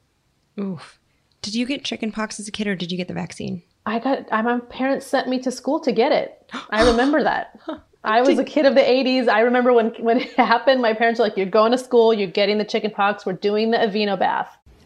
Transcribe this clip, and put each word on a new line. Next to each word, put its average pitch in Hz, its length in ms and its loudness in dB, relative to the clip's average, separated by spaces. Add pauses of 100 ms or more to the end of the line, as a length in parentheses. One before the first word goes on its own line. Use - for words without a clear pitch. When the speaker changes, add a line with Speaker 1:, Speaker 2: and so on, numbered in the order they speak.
(600)
Speaker 1:
Oof. 190 380 -10 (440)
Did 202 120 -10
you 240 120 -2
get 269 180 -8
chicken 226 280 -6
pox 214 280 -8
as 208 80 -12
a 208 40 -16
kid, 214 140 -6
or 202 100 -2
did 175 160 -6
you 180 60 -6
get 180 120 -8
the 170 40 -10
vaccine? 175 480 -10 (240)
Speaker 2:
I 226 140 -4
got, 269 320 -4
I, 220 100 0
my 240 180 0
parents 262 460 -6
sent 262 220 -2
me 254 120 -2
to 254 120 -4
school 269 300 -4
to 269 100 -2
get 226 200 2
it. - 380 -4 (100)
Speaker 1:
<gasps> - 100 -16
Speaker 2:
I 220 200 2
remember 254 340 2
that. - 440 -4
Speaker 1:
<laughs> 311 140 -12 (220)
Speaker 2:
I 220 200 2
was 269 160 4
a 269 40 2
kid - 220 0
of 269 80 4
the 269 80 6
eighties. 254 460 2
I 214 140 4
remember 247 320 4
when, 226 160 4 (100)
when 233 220 2
it - 120 -10
<laughs> - 20 -20
happened, 247 460 4
my 220 120 2
parents 233 260 0
were 226 60 4
like, 202 120 -2
"You're 190 80 0
going 214 260 4
to 254 60 2
school, 233 380 4
you're 202 120 -2
getting 202 300 0
the 208 80 -2
chicken 214 240 -4
pox, 208 380 -2
we're 190 60 -4
doing 208 360 -2
the 226 80 0
Aveeno 208 400 -2
bath." - 400 -4 (280)